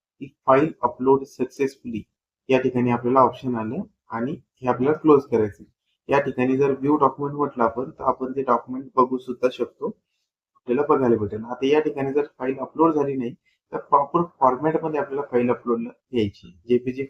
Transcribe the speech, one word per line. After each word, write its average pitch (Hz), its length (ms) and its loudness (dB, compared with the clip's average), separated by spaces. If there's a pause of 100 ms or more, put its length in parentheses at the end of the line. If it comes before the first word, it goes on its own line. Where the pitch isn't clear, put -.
(200)
की 139 60 -12 (200)
फाईल 139 240 4 (120)
अपलोड 135 460 2
सक्सेसफुली 127 760 -6 (460)
या 131 120 4
ठिकाणी 123 300 0
आपल्याला 123 320 2
ऑप्शन 123 340 0
आलं 113 260 -6 (280)
आणि 120 220 -6 (280)
हे 127 80 -2
आपल्याला 127 300 0
क्लोज 143 280 6
करायचं. 110 380 -2 (440)
या 139 120 4
ठिकाणी 131 360 0
जर 139 160 2
व्ह्यू 135 240 0
डॉक्युमेंट 143 400 0
म्हटलं 139 280 -2
आपण, 123 260 -4
तर - 140 -14
आपण 131 280 -2
ते 135 120 -4
डॉक्युमेंट 127 520 -2
बघू 127 220 2
सुद्धा 127 340 -4
शकतो, - 340 -8 (720)
आपल्याला 127 320 -2
बघायला 131 280 4
भेटेल. 107 300 -6
आता 123 200 -6
या 147 140 4
ठिकाणी 139 320 -4
जर 143 140 -2 (120)
फाईल 135 220 -4
अपलोड 156 340 0
झाली 143 220 -2
नाही 123 180 -6 (380)
तर 160 80 -8
प्रॉपर 147 420 0 (180)
फॉर्मॅटमध्ये 151 600 0
आपल्याला 139 300 -6
फाईल 120 200 0
अपलोडला 117 400 -4 (220)
घ्यायची. 104 360 -4 (200)
जेपीजी 127 420 0